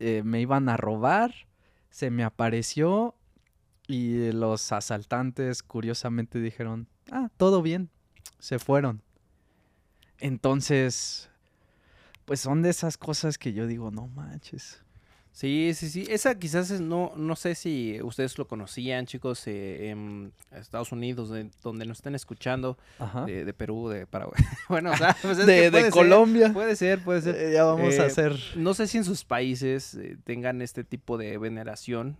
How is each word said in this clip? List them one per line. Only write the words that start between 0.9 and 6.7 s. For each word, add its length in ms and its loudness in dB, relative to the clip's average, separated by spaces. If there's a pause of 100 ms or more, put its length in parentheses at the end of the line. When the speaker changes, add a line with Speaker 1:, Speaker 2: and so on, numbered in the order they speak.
Speaker 1:
se 200 -6
me 140 0
apareció 880 0 (720)
y 460 0
los 400 -2
asaltantes 880 -4
curiosamente 800 -6
dijeron, 480 -8 (240)